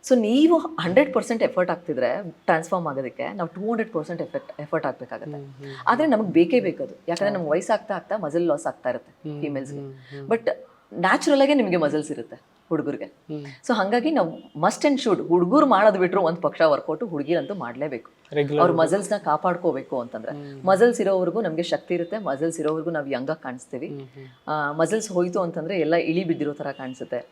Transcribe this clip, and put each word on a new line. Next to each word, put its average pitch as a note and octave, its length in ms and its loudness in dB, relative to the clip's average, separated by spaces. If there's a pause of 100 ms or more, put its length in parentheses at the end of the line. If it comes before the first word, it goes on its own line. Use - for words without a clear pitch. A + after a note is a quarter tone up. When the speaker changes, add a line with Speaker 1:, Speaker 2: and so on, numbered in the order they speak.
Speaker 1:
So B3 160 4
ನೀವು C#4+ 380 6
ಹಂಡ್ರೆಡ್ C4 560 2
ಪರ್ಸೆಂಟ್ A3+ 300 0
ಎಫರ್ಟ್ F3+ 280 0
ಹಾಕ್ತಿದ್ರೆ B2+ 380 -2 (360)
ಟ್ರಾನ್ಸ್‌ಫಾರ್ಮ್ E3 420 0
ಆಗೋದಕ್ಕೆ C3+ 460 -6
ನಾವು F3 160 -6
ಟೂ F3 120 -12
ಹಂಡ್ರೆಡ್ A3 320 -4
ಪರ್ಸೆಂಟ್ E3 280 -6
ಎಫೆಕ್ಟ್, C#3 400 -10
ಎಫರ್ಟ್ D3+ 240 -4
ಹಾಕ್ಬೇಕಾಗತ್ತೆ. C3 520 -8
Speaker 2:
ಹ್ಮ್, C#3+ 80 -14
ಹ್ಮ್, C#3 280 -16 (140)
Speaker 1:
ಆದ್ರೆ C4 200 2
Speaker 2:
ಹ್ಮ್. C#4+ 40 4
Speaker 1:
ನಮ್ಗೆ G#3+ 220 0
ಬೇಕೇ F3 260 6
ಬೇಕದು. F3 340 -4 (140)
ಯಾಕಂದ್ರೆ F3 180 -2
Speaker 2:
ಹೌದು. G#3 120 0
Speaker 1:
ನಮ್ಗೆ D#3+ 140 -2
ವಯಸ್ಸಾಗ್ತಾ G3+ 440 0
ಆಗ್ತಾ F#3+ 220 -6
ಮಸಲ್ E3+ 300 0
ಲಾಸ್ D3 200 0
ಆಗ್ತಾ B2+ 220 -4
ಇರುತ್ತೆ - 400 -8
Speaker 2:
ಹ್ಮ್, D3 120 -10
Speaker 1:
ಫೀಮೇಲ್ಸ್‌ಗೆ. C#3 380 -6
Speaker 2:
ಹ್ಮ್, C#3 140 -12
ಹ್ಮ್. C3+ 360 -16
Speaker 1:
But A3+ 200 0 (440)
ನ್ಯಾಚುರಲ್ C4+ 480 2
ಆಗೇ C#4 120 4
ನಿಮ್ಗೆ G3+ 240 2
ಮಸಲ್ಸ್ D3+ 340 0
ಇರುತ್ತೆ A#2+ 240 -10 (340)
ಹುಡುಗರಿಗೆ. C#3+ 360 -4
Speaker 2:
ಹ್ಮ್. D3+ 400 -14 (220)
Speaker 1:
So B3 60 2
ಹಂಗಾಗಿ A3+ 380 2
ನಾವು G3+ 180 2 (320)
must F#3 300 2
and C4 120 2
should, G3+ 240 2
ಹುಡುಗರು F3+ 380 6
ಮಾಡೋದು G#3 340 6
ಬಿಟ್ರು F#3 220 2
ಒಂದ್ E3+ 200 0
ಪಕ್ಷ D3 200 0
ವರ್ಕೌಟ್ D#3 420 2
ಹುಡುಗಿರಂತೂ D3+ 500 -2
ಮಾಡ್ಲೇಬೇಕು. C3 560 -8 (240)
Speaker 2:
ರೆಗ್ಯುಲರ್ D3 280 2
Speaker 1:
ಅವ್ರ E3+ 100 6
Speaker 2:
ಆಗಿ. E3 80 2
Speaker 1:
ಮಸಲ್ಸ್‌ನ F3+ 380 2
ಕಾಪಾಡ್ಕೋಬೇಕು D#3 840 -2
ಅಂತಂದ್ರೆ. A2 300 -10
Speaker 2:
ಹ್ಮ್. C#3+ 340 -12
Speaker 1:
ಮಸಲ್ಸ್ A3 360 6
ಇರೋವರೆಗೂ F#3 400 2
ನಮ್ಗೆ D#3+ 220 -2
ಶಕ್ತಿ - 320 -2
ಇರುತ್ತೆ, E3+ 220 -4
ಮಸಲ್ಸ್ D#3+ 420 -4
ಇರೋವರೆಗೂ D#3 320 -2
ನಾವ್ C#3+ 220 -4
ಯಂಗ್ C3 160 -4
ಆಗಿ D#3+ 140 -6
ಕಾಣಿಸ್ತೀವಿ. B2+ 440 -10
Speaker 2:
ಹ್ಮ್, C#3+ 140 -10
ಹ್ಮ್. C3 480 -18
Speaker 1:
ಆ, D3 220 -2
ಮಸಲ್ಸ್ E3 400 0
ಹೋಯ್ತು F3+ 280 0
ಅಂತಂದ್ರೆ E3+ 400 -4
ಎಲ್ಲ D#3 160 2
ಇಳಿ E3+ 280 0
ಬಿದ್ದಿರೋ D3 300 -2
ತರ C#3+ 180 -8
ಕಾಣಿಸುತ್ತೆ. B2+ 600 -8